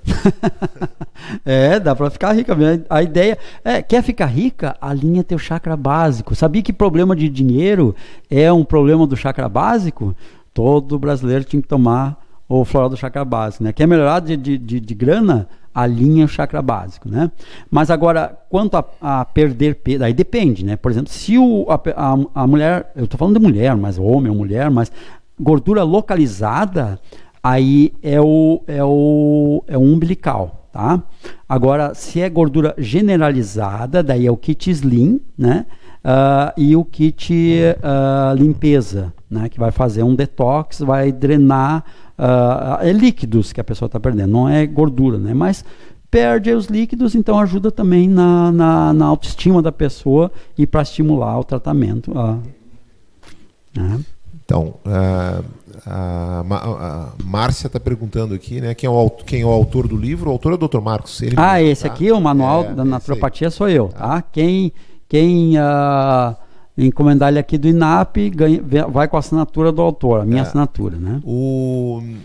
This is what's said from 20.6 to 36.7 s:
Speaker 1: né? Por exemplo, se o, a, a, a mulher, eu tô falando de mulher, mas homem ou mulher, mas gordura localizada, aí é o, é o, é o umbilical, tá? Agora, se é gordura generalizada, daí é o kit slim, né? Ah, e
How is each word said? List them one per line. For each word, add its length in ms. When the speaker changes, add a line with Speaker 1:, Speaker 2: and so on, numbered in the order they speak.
Speaker 1:
né? 120
Por 140
exemplo, 220
se 260
o, 320
a, 40
a, 460
a 40
mulher, 500
eu 100
tô 100
falando 220
de 80
mulher, 300
mas 200
homem 360
ou 40
mulher, 320
mas 220
gordura 460
localizada, 1120
aí 520
é 180
o, 460
é 160
o, 840
é 100
o 40
umbilical, 880
tá? 280
Agora, 460
se 260
é 80
gordura 480
generalizada, 1300
daí 240
é 40
o 60
kit 360
slim, 480
né? 280
Ah, 540
e 180